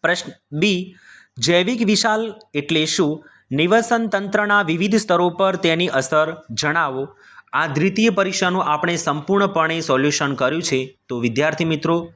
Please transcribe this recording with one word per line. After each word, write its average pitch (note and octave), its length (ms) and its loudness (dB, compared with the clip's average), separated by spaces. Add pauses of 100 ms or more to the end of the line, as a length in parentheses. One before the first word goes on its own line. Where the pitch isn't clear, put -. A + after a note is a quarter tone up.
પ્રશ્ન D#3+ 560 -4
બી, F#3 360 0 (440)
જૈવિક F3+ 480 2
વિશાલ G#3+ 480 0 (200)
એટલે D3+ 320 0
શું? D3+ 380 -2 (280)
નિવસન A3 540 2
તંત્રના G3+ 560 0
વિવિધ F3+ 340 0
સ્તરો F3 340 2
પર F#3+ 260 0
તેની E3+ 300 2
અસર D#3 500 0 (140)
જણાવો. C#3 580 -2 (440)
આ D3+ 140 0
દ્વિતીય F#3+ 440 2
પરીક્ષાનું F#3 540 0
આપણે E3+ 320 0
સંપૂર્ણપણે E3 840 0
સોલ્યુશન C#3+ 540 0
કર્યું C#3 280 0
છે, C3 360 -4 (100)
તો B2 100 -6
વિદ્યાર્થી C#3 460 0
મિત્રો E3 520 -2